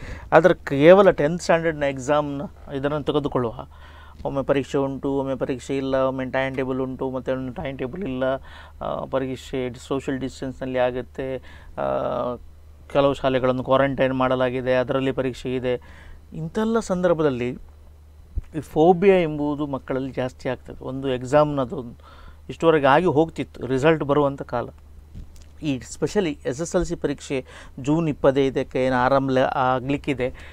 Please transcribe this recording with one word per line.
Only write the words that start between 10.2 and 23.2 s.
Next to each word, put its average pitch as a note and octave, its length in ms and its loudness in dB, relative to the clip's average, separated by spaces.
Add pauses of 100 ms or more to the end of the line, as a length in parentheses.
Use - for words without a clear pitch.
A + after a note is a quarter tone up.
ಆಗುತ್ತೆ, B2+ 580 -2 (420)
ಆ, C#3 40 -4 (1120)
ಕೆಲವು C#3 220 4
ಶಾಲೆಗಳನ್ನು B2+ 500 0
quarantine C3 500 2
ಮಾಡಲಾಗಿದೆ, B2+ 600 0
ಅದರಲ್ಲಿ C3 380 0
ಪರೀಕ್ಷೆ B2+ 420 -4
ಇದೆ. B2 260 -2 (520)
ಇಂಥೆಲ್ಲ A3 480 -2
ಸಂದರ್ಭದಲ್ಲಿ D#3 800 2 (1000)
ಈ D3+ 40 -4
ಫೋಬಿಯಾ F3+ 600 6
ಎಂಬುದು D3 460 -2
ಮಕ್ಕಳಲ್ಲಿ C3+ 460 -4
ಜಾಸ್ತಿ B2+ 360 -4
ಆಗ್ತದೆ. C3 360 -8
ಒಂದು C3+ 240 -6
ಎಕ್ಸಾಮ್ನದು C3 880 0 (500)
ಇಷ್ಟುವರೆಗೆ D#3 380 4
ಆಗಿ D3+ 200 6
ಹೋಗ್ತಿತ್ತು, D#3 600 0